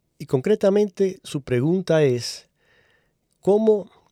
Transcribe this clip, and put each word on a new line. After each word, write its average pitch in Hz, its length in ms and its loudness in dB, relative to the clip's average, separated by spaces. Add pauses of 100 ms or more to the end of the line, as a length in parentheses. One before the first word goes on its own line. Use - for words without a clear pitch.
(180)
y 151 80 -16
concretamente 196 960 0
su 143 200 -10
pregunta 160 600 0
es, 123 460 -2 (920)
¿cómo 208 500 0 (220)